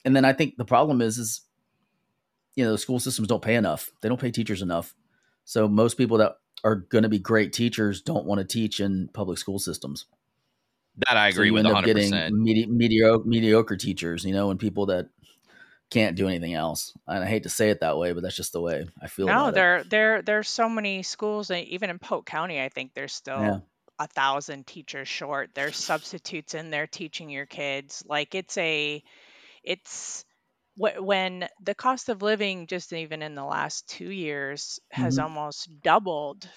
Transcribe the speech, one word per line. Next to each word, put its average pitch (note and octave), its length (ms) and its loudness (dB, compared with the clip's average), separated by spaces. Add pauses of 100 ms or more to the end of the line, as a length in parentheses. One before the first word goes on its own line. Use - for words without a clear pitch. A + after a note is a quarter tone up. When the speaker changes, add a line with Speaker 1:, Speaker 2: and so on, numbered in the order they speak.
Speaker 1:
and C3 100 6
then C3 100 6
I C3+ 80 8
think C#3 240 0
the A#2+ 80 -2
problem C3 360 4
is, A2+ 180 2
is, A2+ 220 -6 (1120)
you B2+ 100 2
know, A2+ 60 2
the G#2+ 80 2
school B2+ 200 -2
systems A#2 280 -2
don't A2 160 0
pay A2+ 120 4
enough. F#2 360 0 (100)
They A2 80 0
don't B2 120 0
pay A#2+ 100 -2
teachers G#2+ 300 -4
enough. E2+ 340 -4 (500)
So A2 220 2
most A2 300 4
people A2+ 220 4
that G2 180 4 (260)
are G#2+ 120 4
gonna A2 340 2
be G#2+ 100 2
great G#2+ 340 2
teachers G#2+ 480 0
don't - 240 -4
wanna G2 200 0
teach A2 340 -2
in G2 300 0
public F#2 300 -6
school G2 200 -6
systems. D2+ 460 -8 (1000)
Speaker 2:
That B2 100 6
I G#2 120 8
Speaker 1:
So F#2+ 120 2
Speaker 2:
agree G2+ 100 6
Speaker 1:
you - 20 4
Speaker 2:
with G#2+ 60 4
Speaker 1:
end G#2+ 80 6
up G#2+ 60 6
Speaker 2:
a - 20 6
hundred F#2+ 180 4
percent. G2 400 2
Speaker 1:
getting G#2+ 100 2
medi-, A2+ 240 4
mediocre, A2+ 600 6
mediocre A2 500 4
teachers, E2+ 480 -4
you F#2+ 80 0
know, G2 180 2
and F2+ 80 -2
people G2+ 280 0
that F2+ 220 0 (840)
can't G#2 240 4
do F#2+ 120 0
anything E2+ 260 -2
else. D#2+ 400 -4 (140)
And F#2 160 -4
I F#2+ 40 -4
hate G#2+ 160 0
to E2+ 60 -10
say G#2+ 220 2
it - 100 0
that D#2 160 0
way, F2 160 0
but E2+ 100 -4
that's F2+ 120 -6
just - 180 -8
the E2+ 80 -4
way E2+ 260 -4 (140)
I - 60 -14
feel - 200 -2
Speaker 3:
No, F#3 40 2
Speaker 1:
about A#3 240 2
it. - 0 -
Speaker 3:
there, F3+ 280 4
there, G#3+ 380 2
there's G#3+ 260 -2
so A3+ 220 0
many G3+ 340 -4
schools, G#3 480 -6
and F3 160 -4
even F#3+ 220 -6
in F3 100 -10
Polk - 260 -6
County, D#3+ 360 -6
I C3 80 -4
think C3 240 -12
there's C#3 200 -10
still C3+ 280 -8
Speaker 1:
Yeah. G2+ 180 0 (400)
Speaker 3:
a D3+ 80 -6
thousand C#3 580 -4
teachers C#3 440 -14
short. C#3 440 -8
There's C#3+ 240 -6
substitutes - 760 -8
in D#3+ 160 -12
there D3+ 180 -4
teaching D#3+ 420 -14
your C#3 160 -10
kids. C#3 640 -8
Like, D3 260 -4
it's F#3+ 240 -8
a, D3+ 460 -2 (600)
it's - 600 -10 (520)
wh-, G3 260 -2
when F#3 460 -2 (120)
the G3+ 140 -4
cost B3+ 340 -2
of G3 120 -6
living, G3 460 -2
just F3+ 260 -8
even D#3 280 -8
in D3+ 140 -10
the C#3 100 -10
last D3 440 -6
two F3+ 220 -12
years, D3 680 -8 (120)
has B2+ 260 0
Speaker 1:
Mm-hmm. - 20 0
Speaker 3:
almost D3+ 500 -8 (120)
doubled E3 760 -2